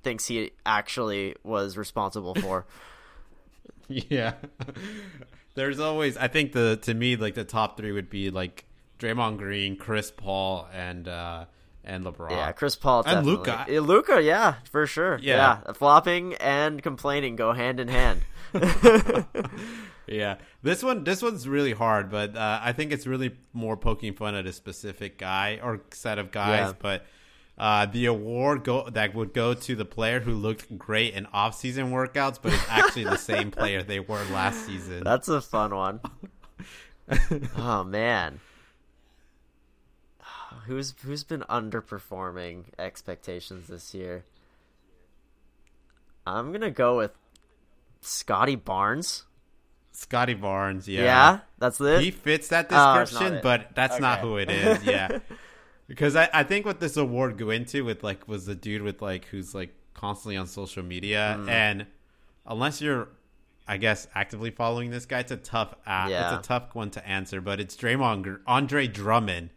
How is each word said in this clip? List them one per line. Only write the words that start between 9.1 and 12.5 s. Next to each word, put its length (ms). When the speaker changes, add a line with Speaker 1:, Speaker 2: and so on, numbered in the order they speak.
Speaker 2:
Green, 380
Chris 340
Paul, 600
and, 360
uh, 360
and 200
LeBron. 280
Speaker 1:
Yeah, 200